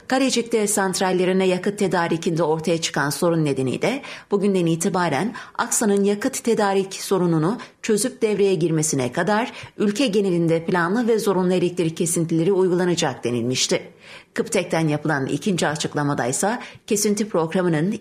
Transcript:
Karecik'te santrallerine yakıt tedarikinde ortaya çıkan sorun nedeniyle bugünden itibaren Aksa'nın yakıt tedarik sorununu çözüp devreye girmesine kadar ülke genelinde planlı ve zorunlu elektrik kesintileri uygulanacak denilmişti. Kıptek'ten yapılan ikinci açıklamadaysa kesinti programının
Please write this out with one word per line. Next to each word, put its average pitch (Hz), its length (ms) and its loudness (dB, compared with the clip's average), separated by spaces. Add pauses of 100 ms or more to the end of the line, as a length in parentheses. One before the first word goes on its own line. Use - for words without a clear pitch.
Karecik'te 233 580 2
santrallerine 190 800 2
yakıt 185 320 0
tedarikinde 170 640 0
ortaya 160 380 0
çıkan 147 300 -2
sorun 165 340 2
nedeniyle 139 580 -2 (280)
bugünden 190 360 2
itibaren 170 680 0 (240)
Aksa'nın 202 460 0
yakıt 208 400 -2
tedarik 196 500 0
sorununu 175 640 0 (240)
çözüp 220 400 0
devreye 202 320 2
girmesine 151 580 0
kadar 208 400 0 (260)
ülke 208 280 0
genelinde 170 580 2
planlı 185 440 0
ve 233 100 4
zorunlu 185 340 2
elektrik 175 440 0
kesintileri 165 560 0
uygulanacak 175 720 0
denilmişti. 120 180 -2 (920)
Kıptek'ten 175 540 -2
yapılan 147 380 -2
ikinci 175 400 -2
açıklamadaysa 147 960 -2 (240)
kesinti 208 420 0
programının 170 720 0